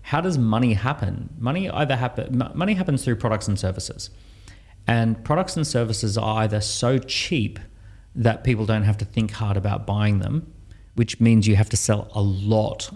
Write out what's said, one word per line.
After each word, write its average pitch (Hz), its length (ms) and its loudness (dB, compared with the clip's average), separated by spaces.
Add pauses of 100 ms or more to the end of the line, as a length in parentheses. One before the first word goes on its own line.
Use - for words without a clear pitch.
how 147 180 -2
does 165 180 0
money 117 340 4
happen? 95 560 -2 (100)
Money 156 300 -2
either 139 280 0
happen, 123 440 -2
m-, - 160 -4
money 190 180 0
happens 175 300 0
through 120 120 2
products 110 320 -2
and 101 100 0
services. - 520 -6 (760)
And 113 380 2
products 165 320 0
and 156 100 0
services 110 500 0
are 110 260 0
either 104 180 0
so 127 380 0
cheap - 600 -2 (560)
that 113 300 0
people 110 220 2
don't 107 180 2
have 104 140 2
to 104 60 -4
think 107 280 -2
hard 104 240 -2
about 101 300 -2
buying 104 340 2
them, 107 320 -4 (420)
which - 260 -2
means 113 260 6
you 107 100 6
have 104 140 4
to - 60 0
sell 104 380 0
a 107 80 0
lot 101 720 0